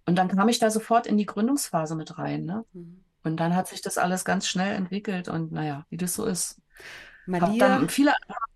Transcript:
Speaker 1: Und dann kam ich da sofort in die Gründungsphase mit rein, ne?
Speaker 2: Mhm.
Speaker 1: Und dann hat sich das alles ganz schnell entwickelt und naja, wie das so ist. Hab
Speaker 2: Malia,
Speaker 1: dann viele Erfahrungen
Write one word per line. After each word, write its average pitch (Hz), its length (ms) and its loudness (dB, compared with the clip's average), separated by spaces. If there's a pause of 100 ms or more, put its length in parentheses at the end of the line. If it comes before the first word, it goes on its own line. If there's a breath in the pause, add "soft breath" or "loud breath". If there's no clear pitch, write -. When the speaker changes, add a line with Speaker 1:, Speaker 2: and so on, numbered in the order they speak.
Speaker 1:
Und 175 120 4
dann 185 100 4
kam 196 220 4
ich 233 100 2
da 220 100 4
sofort 226 380 2
in 208 100 2
die 208 80 2
Gründungsphase 196 720 0
mit 156 240 -10
rein, 147 260 -4
ne? 202 180 -6 (100)
Speaker 2:
Mhm. 175 300 -18 (200)
Speaker 1:
Und 160 140 -2
dann 170 180 2
hat 185 120 0
sich - 140 -12
das - 160 -6
alles 185 260 0
ganz 185 240 0
schnell 196 280 -2
entwickelt 190 540 -4
und 160 220 -4
naja, 151 380 -4
wie 165 80 -10
das 175 160 -4
so - 120 -4
ist. - 360 -4 (640 loud breath)
Hab 180 160 0
Speaker 2:
Malia, 214 260 4
Speaker 1:
dann 262 220 4
viele 285 220 4
Erfahrungen - 440 -6